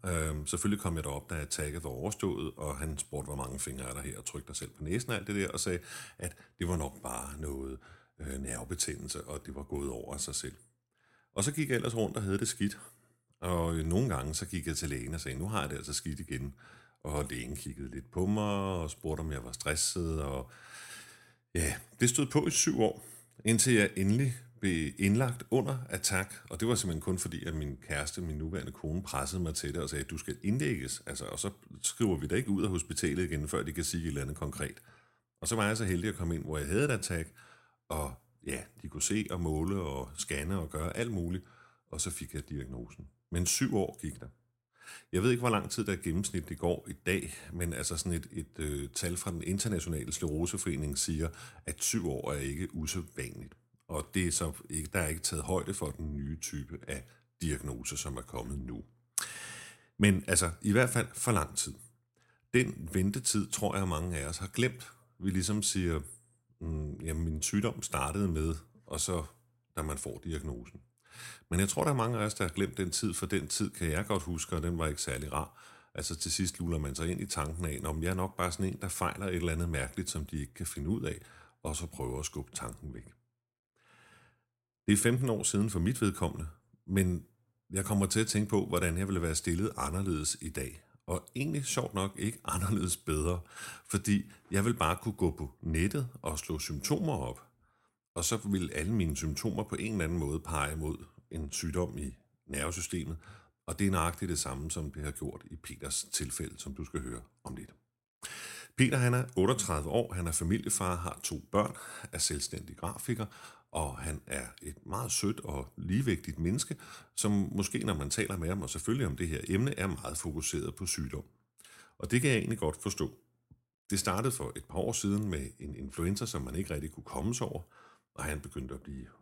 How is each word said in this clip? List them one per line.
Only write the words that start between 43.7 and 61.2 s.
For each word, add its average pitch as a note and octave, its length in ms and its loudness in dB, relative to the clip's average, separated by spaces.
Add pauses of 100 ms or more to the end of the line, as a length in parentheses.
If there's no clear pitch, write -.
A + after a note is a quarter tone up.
år - 240 2
gik D2+ 200 -6
der. - 80 -12 (840)
Jeg F#2 100 4
ved B2 80 6
ikke, A#2+ 100 4
hvor A#2+ 100 4
lang G2+ 200 4
tid A2 140 0
der G2 120 0
gennemsnitligt E2+ 640 -2
går F2 280 2
i D#2+ 40 -6 (140)
dag, F2+ 280 0 (180)
men E2+ 200 -2
altså D#2 240 -2
sådan F2 160 0
et, E2 200 -2
et, - 260 -8
øh, C#2+ 360 -2
tal F2 220 -2
fra G2+ 140 -4
den E2 120 -4
internationale E2+ 680 0
skleroseforening D#2 840 0
siger, D#2+ 300 2 (380)
at - 160 -6
syv F2 280 2
år C2 220 0
er D2 60 0
ikke C#2+ 360 -2
usædvanligt. - 800 -4 (340)
Og D2+ 260 -4
det F#2 120 4
er E2 60 2
så D#2+ 200 2 (180)
ikke, D#2 220 -6
der - 60 2
er D#2+ 100 2
ikke D#2+ 120 -2
taget D#2 240 -2
højde F#2+ 300 0
for D#2 160 -2
den D2 260 -4
nye C#2+ 240 -4
type D2 380 -6 (100)
af C2+ 160 -6 (360)
diagnose, C#2+ 560 -2
som C2+ 200 -4
er A#1 60 -6
kommet B1 360 -6
nu. B1 260 -8 (1120)
Men G2+ 280 8
altså, F2+ 240 6 (120)
i G#2 100 4
hvert A#2+ 180 8
fald A#2+ 240 2
for - 180 4